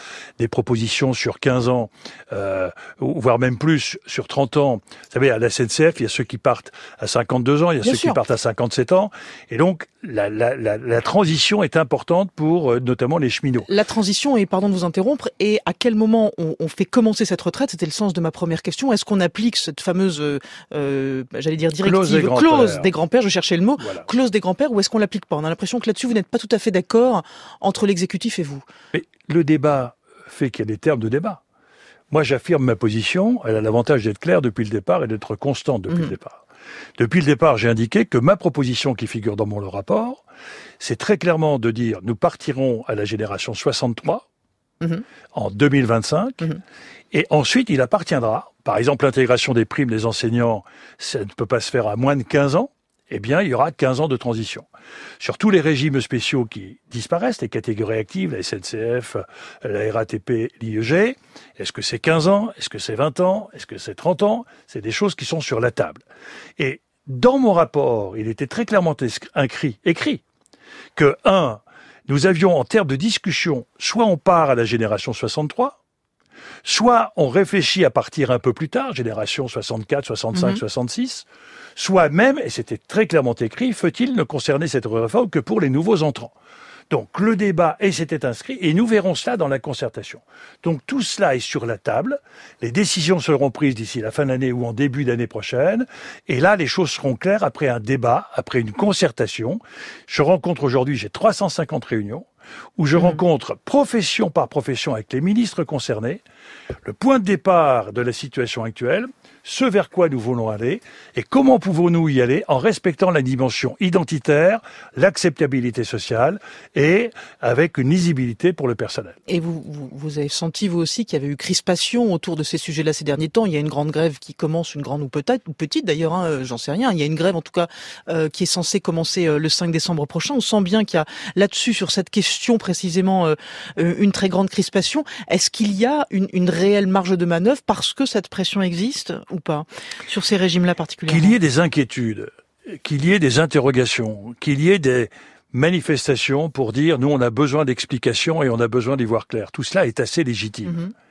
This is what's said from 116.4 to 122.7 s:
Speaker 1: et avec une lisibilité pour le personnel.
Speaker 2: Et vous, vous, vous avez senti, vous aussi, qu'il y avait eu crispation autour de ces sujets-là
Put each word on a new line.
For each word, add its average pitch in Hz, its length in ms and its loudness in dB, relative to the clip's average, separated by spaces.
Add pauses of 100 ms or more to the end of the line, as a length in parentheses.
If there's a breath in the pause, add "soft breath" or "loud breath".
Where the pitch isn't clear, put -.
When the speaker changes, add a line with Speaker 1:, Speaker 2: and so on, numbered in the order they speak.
Speaker 1:
et 185 340 4 (300 loud breath)
avec 127 360 2
une 131 140 2
lisibilité 156 640 2
pour 139 160 -2
le 117 80 -2
personnel. - 380 -8 (120)
Speaker 2:
Et 170 140 0
vous, 165 260 -6
vous, 147 260 -12
vous 147 280 -8
avez 143 80 -2
senti, 165 400 -4
vous 170 100 -2
aussi, 170 260 -2
qu'il 151 160 -2
y - 20 -6
avait 143 100 -4
eu 143 40 -6
crispation 196 760 0
autour 165 240 -4
de 151 80 -2
ces - 120 -6
sujets-là 156 360 -2